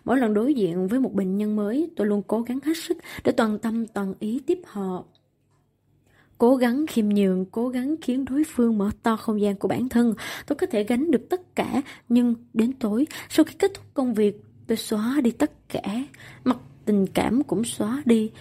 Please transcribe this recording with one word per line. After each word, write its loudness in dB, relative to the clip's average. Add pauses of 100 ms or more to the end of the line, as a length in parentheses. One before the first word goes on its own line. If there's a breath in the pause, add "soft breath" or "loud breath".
Mỗi 2
lần 2
đối 2
diện 0
với 0
một 0
bệnh 0
nhân 0
mới, -2
tôi 0
luôn 0
cố 0
gắng -4
hết 0
sức -6 (260 loud breath)
để 4
toàn 0
tâm -4
toàn -6
ý -4
tiếp 0
họ. -6 (1300 soft breath)
Cố 6
gắng 0
khiêm 0
nhường, 2
cố -4
gắng -4
khiến -2
đối 0
phương 2
mở 0 (120)
to 0
không -2
gian 2
của -2
bản -2
thân. 2 (320 loud breath)
Tôi -2
có -2
thể -2
gánh 0
được 0
tất -6
cả, -2 (260 loud breath)
nhưng 4 (200)
đến 2
tối, 0 (220 loud breath)
sau 4
khi -2
kết 0
thúc -18 (100)
công 0
việc, 2 (240)
tôi 0
xóa -2
đi 4
tất -2
cả. -6 (400 loud breath)
Mặt 2 (260)
tình 2
cảm 0
cũng -2
xóa -4
đi, 4 (100)